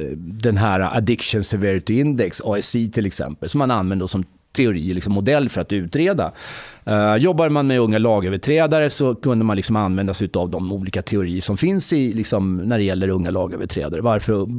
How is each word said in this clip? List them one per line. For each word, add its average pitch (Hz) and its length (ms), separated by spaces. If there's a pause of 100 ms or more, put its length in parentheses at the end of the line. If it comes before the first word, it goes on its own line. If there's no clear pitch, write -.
(160)
den 104 400
här 95 400
Addiction 110 480
Severity 101 560
Index, 123 440
A 101 140
S - 180
I 117 140
till 107 160
exempel, 78 420
som 147 100
man 131 120
använder 95 340
då 92 40
som 95 160 (280)
teori, 95 420
liksom, 98 180
modell 120 360
för - 120
att 85 120
utreda. 104 600 (520)
Eh, 107 320
jobbar 160 320
man 147 180
med 127 140
unga 110 180
lagöverträdare, 135 920
så 127 240
kunde 117 300
man, 107 120
liksom, 107 200
använda 95 380
sig 98 200
av 90 160
de 90 220
olika 95 300
teorier 92 380
som 101 160
finns 185 360
i, 135 200
liksom, 101 440
när 110 220
det 101 60
gäller 95 240
unga 92 220
lagöverträdare. 87 720
Varför, 107 480 (100)